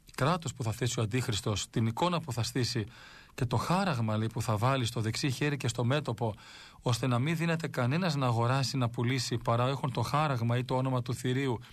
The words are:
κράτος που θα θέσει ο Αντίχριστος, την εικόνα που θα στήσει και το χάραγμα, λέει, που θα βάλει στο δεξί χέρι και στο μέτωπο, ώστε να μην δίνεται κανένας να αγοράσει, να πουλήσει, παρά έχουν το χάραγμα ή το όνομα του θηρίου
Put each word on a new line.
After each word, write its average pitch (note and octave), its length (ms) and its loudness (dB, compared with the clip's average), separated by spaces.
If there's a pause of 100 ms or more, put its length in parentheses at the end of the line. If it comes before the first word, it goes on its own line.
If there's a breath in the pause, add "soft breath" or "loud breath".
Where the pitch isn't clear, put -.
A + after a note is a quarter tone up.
(160)
κράτος C#3+ 380 0
που - 100 -8
θα A2+ 80 0
θέσει A#2+ 280 -2
ο A#2 40 2
Αντίχριστος, G#2+ 640 -2
την A2+ 180 2
εικόνα E3+ 320 0
που C3 140 -6
θα A#2 100 -2
στήσει A2+ 420 -2 (500 loud breath)
και C3 100 -2
το A#2+ 120 0
χάραγμα, C3 600 0
λέει, A2 100 0
που A2 140 -4
θα A2 160 0
βάλει B2+ 280 2
στο A2+ 160 -2
δεξί A2 300 -2
χέρι C#3+ 260 0
και B2 100 -4
στο A#2+ 160 -2
μέτωπο, A#2+ 500 0 (480 loud breath)
ώστε B2 260 0
να A#2+ 120 2
μην D#3 160 0
δίνεται D#3+ 320 0
κανένας C#3 480 0
να C#3 100 2
αγοράσει, B2 520 2
να B2 120 2
πουλήσει, B2 480 0
παρά A#2+ 300 2
έχουν C3+ 240 -2
το A#2+ 100 -2
χάραγμα A#2+ 560 2
ή B2+ 60 0
το C3 120 -2
όνομα B2+ 260 2
του B2 120 -4
θηρίου B2+ 460 0 (140)